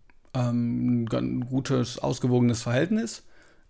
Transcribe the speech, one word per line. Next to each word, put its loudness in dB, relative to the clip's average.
ähm, 0
ein -2
gutes, -2
ausgewogenes 2
Verhältnis. 0